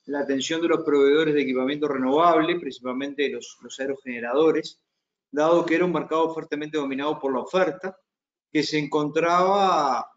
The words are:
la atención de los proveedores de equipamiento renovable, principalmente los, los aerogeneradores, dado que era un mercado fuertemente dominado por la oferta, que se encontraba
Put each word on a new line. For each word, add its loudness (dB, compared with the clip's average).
la -6
atención -2
de 0
los 2
proveedores 4
de 2
equipamiento -2
renovable, 2
principalmente -6
los, -12
los -14
aerogeneradores, -2
dado 2
que 0
era 2
un 0
mercado -2
fuertemente -8
dominado -4
por -2
la -2
oferta, -2
que 2
se -2
encontraba 2